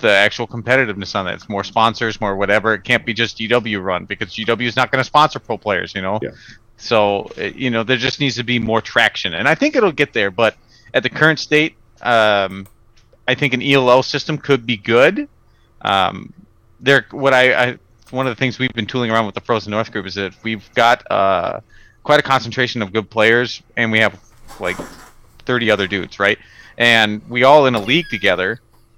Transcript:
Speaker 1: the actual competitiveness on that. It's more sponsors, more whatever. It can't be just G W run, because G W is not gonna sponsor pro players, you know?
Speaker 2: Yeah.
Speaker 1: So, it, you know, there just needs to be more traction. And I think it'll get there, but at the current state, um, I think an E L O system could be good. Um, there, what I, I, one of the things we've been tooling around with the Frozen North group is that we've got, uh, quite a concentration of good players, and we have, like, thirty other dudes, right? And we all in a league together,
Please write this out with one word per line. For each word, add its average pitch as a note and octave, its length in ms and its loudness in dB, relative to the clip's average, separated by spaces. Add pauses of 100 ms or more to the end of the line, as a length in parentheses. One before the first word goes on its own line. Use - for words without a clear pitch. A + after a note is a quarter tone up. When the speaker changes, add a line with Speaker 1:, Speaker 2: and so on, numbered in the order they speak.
Speaker 1:
the A2 100 2
actual G#2 360 2
competitiveness A#2 680 -4
on G2 100 -2
that. F2+ 100 -6
It's - 140 -18
more G2 160 -6
sponsors, A2+ 560 -2
more G2 160 -2
whatever. G2+ 380 0
It F2+ 100 -8
can't B2 220 0
be A#2 80 -6
just A2 240 -4
G A2 100 -8
W G#2+ 320 -2
run, F2+ 240 -6
because G2 300 -10
G A2 100 -10
W A#2 240 -2
is A2 80 -6
not B2+ 160 -2
gonna E3 120 0
sponsor D3+ 340 2
pro A2+ 180 -6
players, F2+ 380 -4
you G2 80 -8
know? G2 200 -4
Speaker 2:
Yeah. - 80 -8 (480)
Speaker 1:
So, G2+ 580 0
it, F#2+ 180 -8
you B2+ 160 -4
know, A2+ 140 -2
there B2 120 -2
just B2 220 -4
needs C3+ 180 -2
to A#2+ 60 -8
be A#2+ 160 -2
more A2 220 0
traction. G#2 540 -2
And G2 140 -2
I D#3+ 60 4
think D4 220 -2
it'll G#3 160 2
get C#3 200 -2
there, G2+ 200 -2
but G#2+ 240 0 (380)
at B2 100 0
the B2+ 60 -2
current D#3 280 2
state, D#3 380 0 (240)
um, G2+ 640 0 (600)
I B2+ 80 0
think C3+ 180 -2
an B2+ 80 -4
E C#3 120 2
L B2+ 140 4
O B2+ 140 6
system - 340 -6
could C3 300 0
be A#2+ 100 -2
good. C3+ 520 2 (540)
Um, G2 500 -2 (480)
there, C3 320 2
what C3+ 200 2
I, B2+ 220 4
I, B2 240 0 (320)
one C3 160 -4
of B2 60 -4
the G#2 60 -10
things B2+ 200 -4
we've B2+ 140 -4
been G#2+ 140 -6
tooling A#2+ 260 -4
around A2+ 140 2
with G2 100 -10
the - 60 -8
Frozen G#2 280 -4
North G#2+ 220 -4
group G2 140 -8
is F#2 100 -10
that G2 260 -6
we've A2 320 -8
got, A#2+ 340 2
uh, G2 520 -2 (420)
quite D3 160 2
a D3 40 0
concentration A#2+ 600 -2
of F#2 100 -8
good G#2+ 160 -4
players, A2+ 540 2 (140)
and A2+ 160 -2
we A2 80 2
have, G#2 180 0 (400)
like, F2+ 180 -6 (720)
thirty A#2 240 0
other G2 160 2
dudes, F#2+ 320 -8
right? G2+ 200 0 (400)
And A2 500 4
we A#2+ 160 0
all C#3+ 220 8
in B2 100 2
a G#2+ 40 -2
league B2 300 0
together, F#2+ 500 -2 (380)